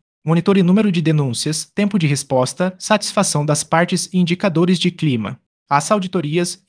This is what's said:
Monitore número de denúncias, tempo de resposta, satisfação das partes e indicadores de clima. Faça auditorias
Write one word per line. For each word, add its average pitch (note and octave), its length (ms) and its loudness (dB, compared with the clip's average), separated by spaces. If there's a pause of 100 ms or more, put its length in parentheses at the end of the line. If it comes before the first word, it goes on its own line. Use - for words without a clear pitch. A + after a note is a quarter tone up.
(260)
Monitore E3+ 380 2
número G3 280 4
de E3 100 0
denúncias, D3+ 720 -2
tempo G3+ 240 0
de E3 80 0
resposta, C#3 720 -2
satisfação G3+ 680 -2
das D3+ 180 0
partes F3 480 0
e F#3 60 -2
indicadores F3 600 2
de F3+ 140 0
clima. B2 480 -4 (320)
Faça C#3+ 220 0
auditorias F3 760 -4